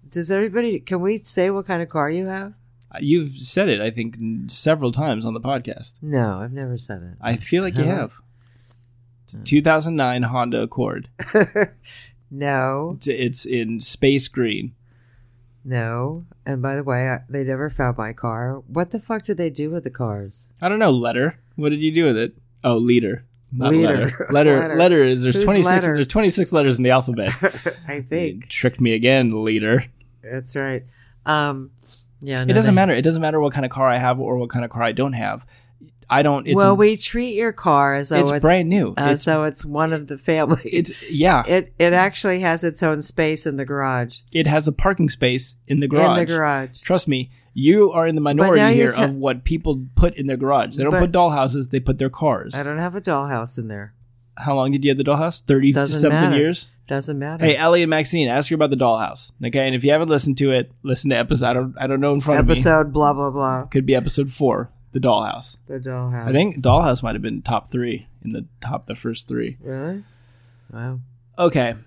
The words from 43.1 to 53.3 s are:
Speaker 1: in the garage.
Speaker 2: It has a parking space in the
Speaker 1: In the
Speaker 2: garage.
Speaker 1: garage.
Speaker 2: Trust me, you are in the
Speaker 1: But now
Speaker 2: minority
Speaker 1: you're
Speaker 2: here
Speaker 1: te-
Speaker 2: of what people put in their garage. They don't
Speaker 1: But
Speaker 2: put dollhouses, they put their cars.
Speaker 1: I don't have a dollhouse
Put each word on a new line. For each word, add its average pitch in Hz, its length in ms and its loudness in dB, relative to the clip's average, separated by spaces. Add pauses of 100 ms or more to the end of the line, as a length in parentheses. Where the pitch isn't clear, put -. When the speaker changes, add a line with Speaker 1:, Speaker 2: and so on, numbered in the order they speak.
Speaker 1:
in 143 100 -6
the 135 80 -6
garage. 131 560 -4 (100)
Speaker 2:
It 160 160 0
has 151 220 2
a 151 40 0
parking 180 360 2
space 127 480 -2 (100)
in 139 140 0
the 143 60 0
Speaker 1:
In 135 40 -2
the 147 60 2
Speaker 2:
garage. 175 320 4
Speaker 1:
garage. 147 520 -2
Speaker 2:
Trust 180 280 0
me, 131 220 -2 (240)
you 170 380 6
are 165 140 2
in 165 80 0
the 156 60 0
Speaker 1:
But 147 160 0
now 160 60 4
Speaker 2:
minority 180 340 6
Speaker 1:
you're - 160 4
Speaker 2:
here - 0 -
Speaker 1:
te- - 180 2
Speaker 2:
of 139 60 -8
what 131 280 -2
people 156 500 -2
put 175 220 4
in 139 100 -6
their 135 100 -2
garage. 135 400 0
They 147 60 -2
don't 143 100 2
Speaker 1:
But 185 80 4
Speaker 2:
put 170 120 2
dollhouses, 139 580 2
they 131 100 0
put 127 180 -2
their 135 120 -2
cars. 135 440 -4
Speaker 1:
I 139 80 -4
don't 147 160 -6
have 175 160 -4
a 202 60 -8
dollhouse 139 560 -4